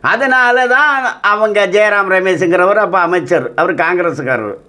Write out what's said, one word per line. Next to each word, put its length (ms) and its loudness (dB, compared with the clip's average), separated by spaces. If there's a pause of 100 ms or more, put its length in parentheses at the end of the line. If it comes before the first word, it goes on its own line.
அதனால 640 0
தான் 540 0
அவங்க 440 0
ஜெயராம் 440 2
ரமேஷுங்கிறவர் 640 2
அப்ப 240 0
அமைச்சர், 560 0
அவர் 200 -2
காங்கிரஸுக்காரர் 800 -2 (120)